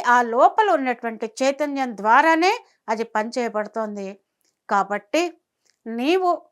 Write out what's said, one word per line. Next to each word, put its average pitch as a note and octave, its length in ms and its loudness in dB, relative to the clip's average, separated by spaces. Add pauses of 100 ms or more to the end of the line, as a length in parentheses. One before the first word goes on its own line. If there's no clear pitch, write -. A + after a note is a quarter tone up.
ఆ B3 200 4
లోపల D#4+ 480 2
ఉన్నటువంటి A#3+ 560 -2 (160)
చైతన్యం C#4 540 -2
ద్వారానే D#4+ 560 4 (360)
అది A3+ 160 -4
పనిచేయబడుతోంది. G#3+ 1040 -6 (640)
కాబట్టి G3+ 520 -2 (640)
నీవు D#4 440 0 (220)